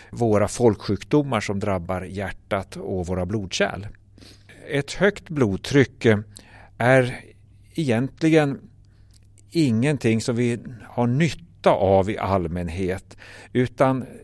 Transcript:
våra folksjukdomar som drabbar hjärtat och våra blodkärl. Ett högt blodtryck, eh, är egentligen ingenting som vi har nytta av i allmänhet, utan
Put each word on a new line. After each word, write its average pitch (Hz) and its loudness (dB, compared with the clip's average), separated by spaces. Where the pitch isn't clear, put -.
våra 104 2
folksjukdomar 120 0
som 101 -4
drabbar 92 -4
hjärtat 95 -8
och 104 -6
våra 90 -4
blodkärl. 101 -4
Ett 143 -4
högt - -2
blodtryck, 127 2
eh, 110 4
är 127 2
egentligen 139 2
ingenting 123 2
som 120 -4
vi 117 0
har 120 -2
nytta 143 0
av 98 4
i 110 -4
allmänhet, 90 -4
utan 127 0